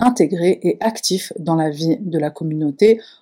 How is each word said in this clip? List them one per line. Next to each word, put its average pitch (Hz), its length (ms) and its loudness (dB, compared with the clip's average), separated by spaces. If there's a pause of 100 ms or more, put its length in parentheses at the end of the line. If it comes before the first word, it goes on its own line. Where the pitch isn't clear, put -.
intégrés 185 640 2
et 170 160 0
actifs 214 580 -4
dans 165 160 -2
la 156 160 0
vie 160 300 -2
de 170 180 -4
la 151 120 -2
communauté, 156 720 2 (220)